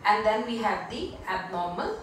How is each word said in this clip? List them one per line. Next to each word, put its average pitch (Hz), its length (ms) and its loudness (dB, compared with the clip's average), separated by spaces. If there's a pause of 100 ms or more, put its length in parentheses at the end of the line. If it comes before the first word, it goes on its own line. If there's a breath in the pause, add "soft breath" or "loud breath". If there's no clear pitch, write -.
and 214 200 6
then 220 220 4
we 233 120 -2
have - 320 0
the - 200 -6 (180)
abnormal 180 760 -2